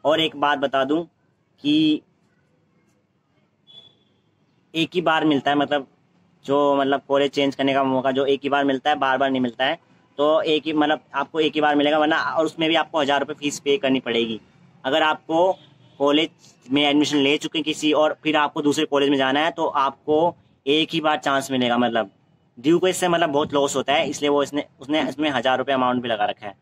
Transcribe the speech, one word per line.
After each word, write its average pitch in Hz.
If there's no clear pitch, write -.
और 156
एक 151
बात 143
बता 135
दूं 156
कि 151
एक 160
ही 180
बार 160
मिलता 143
है, 147
मतलब 143
जो 143
मतलब 139
कॉलेज 139
change 139
करने 139
का 135
मौका 131
जो 135
एक 139
ही 139
बार 143
मिलता 139
है, 151
बार 135
बार 135
नहीं 131
मिलता 123
है। 160
तो 151
एक 156
ही 156
मतलब 151
आपको 143
एक 151
ही 151
बार 147
मिलेगा, 147
वरना, 156
और 143
उसमें 160
भी 165
आपको 156
हज़ार 139
रुपये 143
fees 143
पे 139
करनी 135
पड़ेगी। 117
अगर 151
आपको 160
कॉलेज 143
में 139
admission 143
ले 143
चुके 160
किसी 151
और 151
फिर 156
आपको 147
दूसरे 147
college 143
में 143
जाना 135
है 165
तो 160
आपको 151
एक 151
ही 165
बार 151
chance 139
मिलेगा, 123
मतलब 117
ड्यू 156
को 180
इससे 180
मतलब 170
बहुत 143
loss 143
होता 135
है, 151
इसलिए 147
वो 143
इसने, 143
उसने 147
इसमें 147
हज़ार 127
रुपये 135
amount 127
भी 123
लगा 104
रखा 104
है। 98